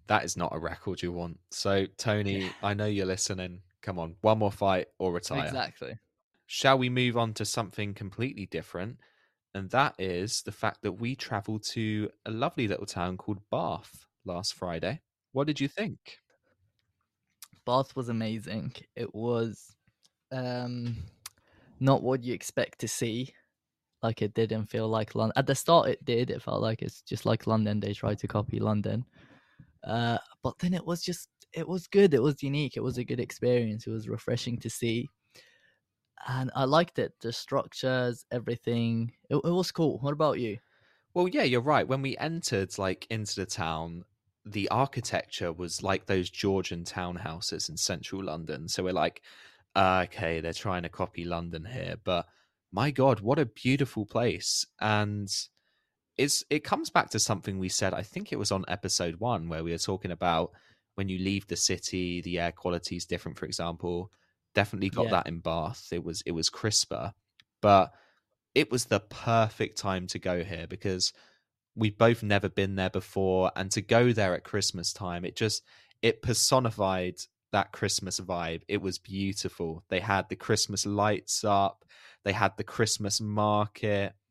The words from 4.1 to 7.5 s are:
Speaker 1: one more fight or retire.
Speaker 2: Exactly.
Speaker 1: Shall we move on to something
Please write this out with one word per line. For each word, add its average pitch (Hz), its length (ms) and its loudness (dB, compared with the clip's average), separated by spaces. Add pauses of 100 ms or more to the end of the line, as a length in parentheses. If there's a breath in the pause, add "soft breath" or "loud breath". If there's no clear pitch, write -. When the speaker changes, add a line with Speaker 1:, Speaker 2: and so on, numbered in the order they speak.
Speaker 1:
one 110 180 6
more 104 140 4
fight 95 340 2 (140)
or 92 120 0
retire. 78 340 -2
Speaker 2:
Exactly. - 520 -6 (480)
Speaker 1:
Shall 135 320 4
we 127 100 2
move 123 280 2
on 113 180 0
to 110 100 -4
something 104 480 -4